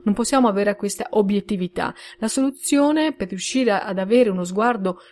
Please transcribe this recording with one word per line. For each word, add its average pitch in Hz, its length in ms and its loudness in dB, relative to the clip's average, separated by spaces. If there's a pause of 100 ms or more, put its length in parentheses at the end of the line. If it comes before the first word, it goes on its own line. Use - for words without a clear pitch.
Non 214 100 2
possiamo 247 340 2
avere 202 300 0
questa - 320 -6
obiettività. 196 720 0 (400)
La 220 80 -4
soluzione 285 840 0
per 185 180 -8
riuscire 214 420 0
ad 196 260 -2
avere 220 320 4
uno 180 140 -2
sguardo 196 560 -2 (120)